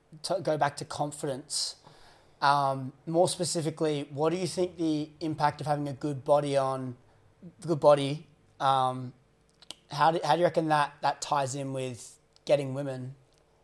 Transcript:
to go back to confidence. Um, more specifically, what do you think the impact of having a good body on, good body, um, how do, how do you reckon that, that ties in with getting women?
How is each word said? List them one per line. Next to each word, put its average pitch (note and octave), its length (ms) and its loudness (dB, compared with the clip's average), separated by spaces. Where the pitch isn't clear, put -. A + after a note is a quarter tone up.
to - 180 -2
go D#3 160 0
back C#3+ 200 0
to D3 60 -10
confidence. - 920 -6
Um, C3+ 500 2
more E3+ 220 4
specifically, D#3 840 -2
what D3+ 200 0
do E3+ 60 -2
you F#3 100 -2
think F3+ 300 -4
the D#3 320 -2
impact D3+ 420 -2
of C3+ 40 -6
having D3 220 -2
a C#3+ 60 -6
good C3+ 300 -6
body D3 320 4
on, C3 400 -2
good D#3 140 0
body, D3 460 4
um, C3 540 0
how D3 200 6
do, E3 140 0
how D3+ 100 4
do D#3+ 60 2
you F3 40 4
reckon E3 240 2
that, D3 240 2
that C#3+ 200 -2
ties C#3 320 -2
in C#3 180 -6
with B2+ 460 -8
getting C#3+ 300 0
women? C3+ 400 -8